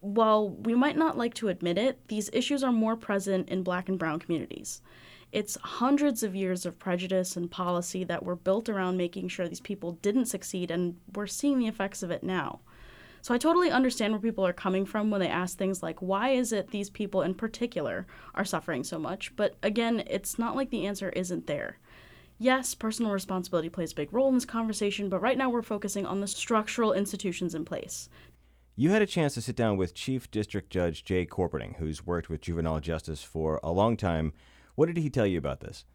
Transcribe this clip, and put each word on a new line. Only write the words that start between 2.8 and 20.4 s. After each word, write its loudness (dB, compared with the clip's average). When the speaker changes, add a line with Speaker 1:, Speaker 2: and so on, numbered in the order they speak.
Speaker 1:
present 0
in -2
Black -2
and 0
brown 0
communities. -6
It's -2
hundreds 2
of -2
years -2
of -8
prejudice 0
and -4
policy -2
that -4
were -4
built 0
around 0
making -2
sure -4
these -10
people -6
didn't 2
succeed, -4
and 0
we're -4
seeing 0
the 2
effects -4
of -4
it -4
now. -2
So 0
I 4
totally 6
understand 2
where 0
people 2
are 4
coming 0
from 0
when 2
they 2
ask -2
things -2
like, -6
"Why 2
is 2
it -2
these -4
people 0
in 2
particular -4
are 0
suffering -2
so -6
much?" -6
But 2
again, 2
it's -4
not 0